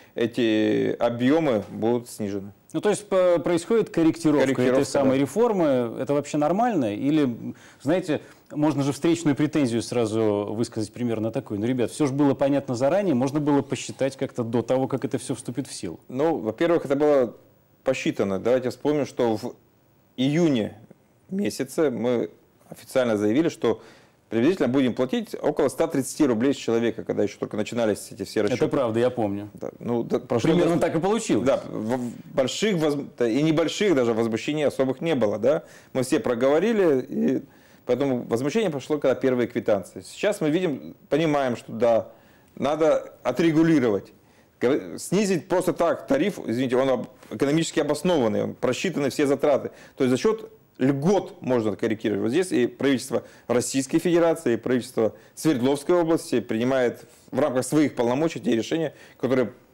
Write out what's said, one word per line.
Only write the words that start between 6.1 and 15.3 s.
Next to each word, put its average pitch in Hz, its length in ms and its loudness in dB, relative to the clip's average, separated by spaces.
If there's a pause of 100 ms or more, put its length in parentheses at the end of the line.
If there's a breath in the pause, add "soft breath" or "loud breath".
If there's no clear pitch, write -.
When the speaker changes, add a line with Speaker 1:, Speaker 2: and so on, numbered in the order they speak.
Speaker 2:
вообще 147 240 -2
нормально? 156 580 2
Или, 127 600 0 (260 loud breath)
знаете, 165 400 -2 (300 loud breath)
можно 147 320 0
же 139 100 0
встречную 160 420 0
претензию 139 460 0
сразу 107 720 0
высказать 110 420 -4
примерно 113 380 -4
такую. 117 280 -6
Ну, 107 60 -2
ребят, 123 240 0
все - 160 -2
же 131 80 -2
было 139 220 2
понятно 139 400 0
заранее, 151 400 0
можно 135 240 0
было 143 240 2
посчитать 135 540 -6
как-то 127 260 -6
до 117 180 -2
того, 131 260 0
как 135 160 -4
это 123 140 -4
все - 160 -6